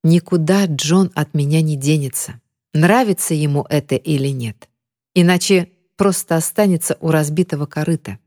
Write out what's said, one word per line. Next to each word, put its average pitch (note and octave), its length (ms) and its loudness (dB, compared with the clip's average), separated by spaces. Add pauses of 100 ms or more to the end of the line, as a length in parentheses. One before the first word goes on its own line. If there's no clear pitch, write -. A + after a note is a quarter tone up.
Никуда E3+ 640 2
Джон E3+ 480 0
от D3+ 200 -4
меня D3+ 280 0
не D3+ 140 -2
денется, C#3 640 -4 (320)
нравится F#3 640 2
ему D3 340 -2
это C#3+ 280 -2
или C#3 320 -2
нет. A#2+ 400 -8 (460)
Иначе F3+ 580 2 (240)
просто F#3 400 0
останется E3+ 640 0
у D#3+ 100 -2
разбитого D3+ 560 -2
корыта. D3+ 600 -6